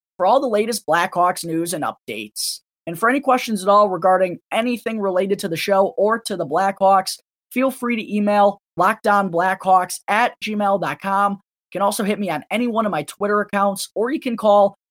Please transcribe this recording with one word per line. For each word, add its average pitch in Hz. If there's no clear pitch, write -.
for 180
all 247
the 277
latest 220
Blackhawks 175
news 165
and 151
updates. -
And 170
for 226
any 269
questions 247
at 190
all 208
regarding 185
anything 226
related 190
to 196
the 165
show 196
or 214
to 214
the 170
Blackhawks, 190
feel 254
free 240
to 208
email 208
locked 202
on 196
blackhawks 185
at 220
gmail 208
dot 147
com. 196
You 196
can 196
also 208
hit 202
me 196
on 151
any 240
one 220
of 190
my 156
Twitter 208
accounts, 202
or 233
you 320
can 233
call 202